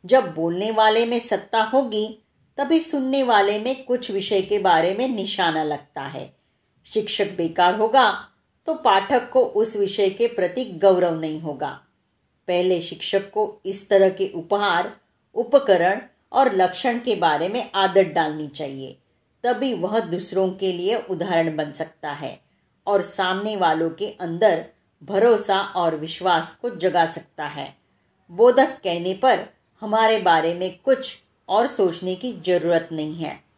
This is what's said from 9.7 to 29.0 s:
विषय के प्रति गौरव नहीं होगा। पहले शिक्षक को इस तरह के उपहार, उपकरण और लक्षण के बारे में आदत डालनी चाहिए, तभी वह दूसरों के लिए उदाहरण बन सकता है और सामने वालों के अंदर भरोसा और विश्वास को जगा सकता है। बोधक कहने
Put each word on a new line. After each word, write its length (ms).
विषय 340
के 160
प्रति 380
गौरव 560
नहीं 200
होगा। 400
पहले 320
शिक्षक 500
को 360
इस 220
तरह 200
के 260
उपहार, 580
उपकरण 640
और 220
लक्षण 440
के 160
बारे 340
में 260
आदत 280
डालनी 460
चाहिए, 500
तभी 300
वह 260
दूसरों 500
के 220
लिए 240
उदाहरण 460
बन 160
सकता 400
है 280
और 160
सामने 540
वालों 340
के 160
अंदर 460
भरोसा 580
और 360
विश्वास 680
को 80
जगा 360
सकता 400
है। 300
बोधक 540
कहने 300